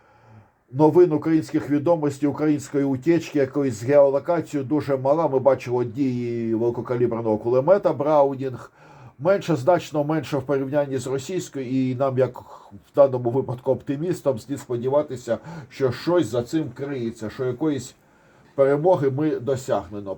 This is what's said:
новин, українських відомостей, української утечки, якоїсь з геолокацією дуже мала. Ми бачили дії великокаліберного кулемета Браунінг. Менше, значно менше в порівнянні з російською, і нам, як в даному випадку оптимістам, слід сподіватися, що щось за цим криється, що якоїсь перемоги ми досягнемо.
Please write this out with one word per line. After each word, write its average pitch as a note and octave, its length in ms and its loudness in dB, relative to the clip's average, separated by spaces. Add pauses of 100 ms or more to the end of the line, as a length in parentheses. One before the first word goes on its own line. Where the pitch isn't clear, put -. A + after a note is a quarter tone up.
(760)
новин, D#3 380 6
українських D#3 580 0
відомостей, D3 580 0
української C#3+ 560 0
утечки, D3+ 540 0
якоїсь C3+ 360 0
з G2+ 100 -12
геолокацією C#3 840 2
дуже C#3 280 0
мала. C#3+ 320 2
Ми C3+ 100 2
бачили B2 460 2
дії A#2 680 -2
великокаліберного A#2 840 0
кулемета D3 540 2
Браунінг. C#3 800 0 (460)
Менше, F3 380 0
значно D3 480 2
менше D3+ 340 -2
в C3 40 -6
порівнянні C#3 560 -2
з B2+ 80 -8
російською, C3+ 640 -6
і C3 240 0
нам, B2+ 240 -2
як B2+ 220 0
в - 540 -20
даному B2 360 4
випадку B2+ 420 -2
оптимістам, C#3+ 640 -2
слід C#3 220 -10
сподіватися, B2+ 800 -2 (300)
що C3 240 -2
щось E3+ 340 0
за A#2+ 160 -2
цим D3 320 -4
криється, A#2+ 560 -6
що C3+ 140 -6
якоїсь B2+ 500 -4 (600)
перемоги C#3+ 560 4
ми C#3 300 -2
досягнемо. G#2 760 -4